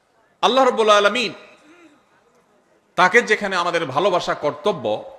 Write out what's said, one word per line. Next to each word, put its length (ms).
আল্লাহ 220
রাব্বুল 260
আলামিন 420
তাকে 280
যেখানে 340
আমাদের 300
ভালোবাসা 480
কর্তব্য, 840